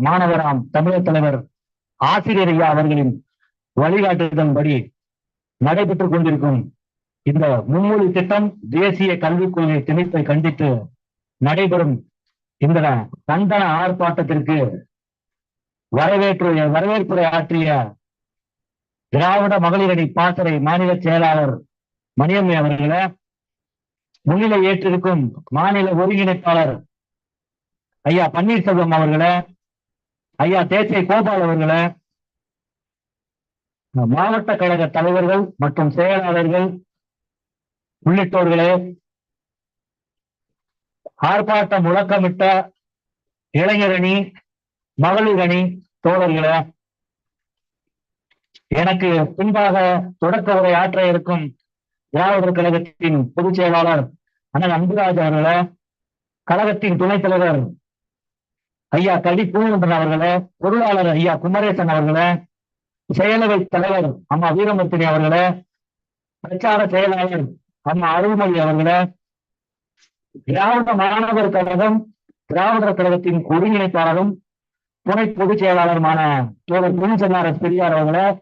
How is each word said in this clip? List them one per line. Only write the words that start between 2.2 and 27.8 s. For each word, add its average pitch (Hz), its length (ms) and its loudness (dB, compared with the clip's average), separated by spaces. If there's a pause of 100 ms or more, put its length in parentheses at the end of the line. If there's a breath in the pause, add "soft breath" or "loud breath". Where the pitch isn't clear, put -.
ஐயா 160 200 2
அவர்களின் 147 440 0 (680)
வழிகாட்டுதன்படி 156 960 0 (800)
நடைபெற்றுக் 175 540 0
கொண்டிருக்கும் 147 500 0 (680)
இந்த 147 180 2 (220)
மும்மொழி 196 440 2
திட்டம், 190 380 0 (220)
தேசிய 185 480 0
கல்விக் 180 340 -2
கொள்கை 156 300 0
திணிப்பை 165 420 -2
கண்டித்து 151 460 0 (680)
நடைபெறும் 165 580 0 (680)
இந்த 160 200 2 (520)
கண்டன 202 300 0 (200)
ஆர்ப்பாட்டத்திற்கு 165 760 -2 (1400)
வரவேற்புரை, 180 680 2 (100)
வரவேற்புரை 185 500 0
ஆற்றிய 156 680 -2 (1160)
திராவிட 196 460 2
மகளிர் 185 320 2
அணி 165 160 0
பாசறை 170 540 -2
மாநில 180 400 0
செயலாளர் 156 540 2 (680)
மணியம்மை 180 340 2
அவர்களே, 147 480 0 (1200)
முன்னிலை 202 400 2
ஏற்றிருக்கும் 185 600 0 (260)
மாநில 190 440 0
ஒருங்கிணைப்பாளர் 175 840 0 (1300)